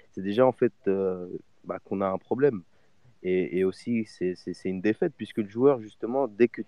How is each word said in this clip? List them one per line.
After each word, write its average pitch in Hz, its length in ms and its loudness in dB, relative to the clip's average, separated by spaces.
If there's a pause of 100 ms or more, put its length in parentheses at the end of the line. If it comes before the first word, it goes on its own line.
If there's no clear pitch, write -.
(120)
c'est 95 100 -10
déjà, 104 240 2
en 127 60 4
fait, 120 200 2 (160)
euh, 95 380 0 (380)
bah, 90 200 -8
qu'on 98 160 -4
a 98 80 0
un 95 80 -2
problème. 117 460 0 (600)
Et, 92 360 0
et 95 60 2
aussi, 113 420 -2
c'est, 90 280 -4
c'est, 90 200 -10
c'est - 160 -6
une 92 100 -4
défaite, 107 340 0
puisque - 240 -10
le 104 100 -2
joueur, 123 320 4
justement, 117 480 -4
dès 107 200 4
que - 200 -6